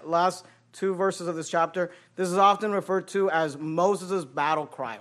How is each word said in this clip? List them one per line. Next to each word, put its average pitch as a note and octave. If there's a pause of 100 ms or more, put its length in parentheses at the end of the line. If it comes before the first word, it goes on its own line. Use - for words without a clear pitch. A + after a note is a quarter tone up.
last E3+ (280)
two F#3+
verses F3+
of D#3+
this D#3
chapter, E3+ (260)
this F3+
is F3+
often G3+
referred F#3+
to F#3+
as D#3
Moses' F3+
battle D3
cry, A#2